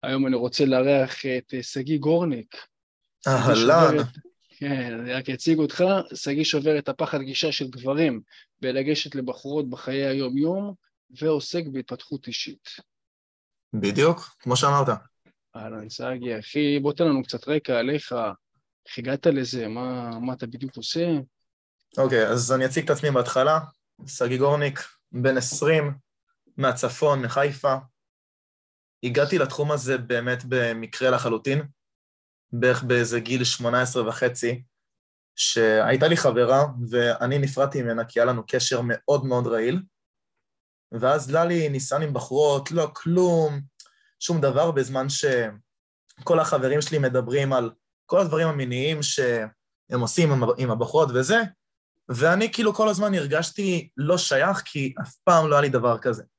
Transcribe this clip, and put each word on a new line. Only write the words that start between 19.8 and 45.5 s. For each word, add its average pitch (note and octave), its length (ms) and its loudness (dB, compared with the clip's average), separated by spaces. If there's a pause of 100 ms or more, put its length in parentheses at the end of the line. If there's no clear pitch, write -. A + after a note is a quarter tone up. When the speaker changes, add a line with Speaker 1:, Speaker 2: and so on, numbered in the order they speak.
Speaker 1:
מה B2+ 120 -6
אתה B2+ 140 -10
בדיוק B2+ 300 -12
עושה? E3 300 -4 (920)
Speaker 2:
אוקיי, A#2 300 4
אז A#2 240 0
אני C3 140 2
אציג C3 180 -2
את - 60 -2
עצמי D3 200 2
בהתחלה. C3 480 2 (480)
שגיא B2+ 320 -4
גורניק, C#3+ 420 0 (320)
בן C3 240 0
עשרים, D3 580 0 (640)
מהצפון, C3+ 680 0
מחיפה. C#3 520 0 (1300)
הגעתי C#3+ 340 2
לתחום D3 340 0
הזה C3 260 -2
באמת B2 500 -4
במקרה A#2 640 0
לחלוטין, B2+ 520 0 (880)
בערך B2 300 0
באיזה A#2+ 380 0
גיל B2 240 -4
שמונה B2 380 -2
עשרה B2 260 -2
וחצי, B2 540 -2 (760)
שהייתה A2+ 720 4
לי E3+ 80 4
חברה, B2+ 480 4 (260)
ואני A#2+ 480 0
נפרדתי C#3 440 0
ממנה, A#2 220 -2
כי A#2 160 -2
היה A#2 60 6
לנו A#2+ 200 0
קשר B2 380 0
מאוד C3 400 0
מאוד B2 220 0
רעיל. A#2+ 360 0 (1080)
ואז C3 380 0
ללי E3 380 2
ניסן C#3 340 -2
עם D3 100 -4
בחורות, C#3 580 0
לא D#3+ 240 0
כלום, E3 640 2 (600)
שום E3+ 200 -2
דבר, C#3 300 2
בזמן C3 380 -2
שכל - 1300 -2